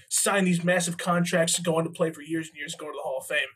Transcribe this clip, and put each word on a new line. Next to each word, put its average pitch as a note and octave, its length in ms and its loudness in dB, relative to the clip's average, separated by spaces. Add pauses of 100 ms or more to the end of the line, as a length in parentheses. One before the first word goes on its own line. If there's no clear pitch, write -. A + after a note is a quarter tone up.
sign G3+ 340 2
these F3 180 4
massive F3 360 2
contracts F3 580 2
and F3 100 -4
go D#3+ 120 2
on E3 80 2
to E3 40 -6
play E3 220 0
for C#3+ 100 -14
years D#3+ 280 -6
and D#3 80 -20
years D3 160 -10
and - 80 -14
go D3+ 60 -8
to D3 60 -8
the C3+ 80 -10
Hall C3+ 180 -4
of - 80 -10
Fame. D3+ 280 -2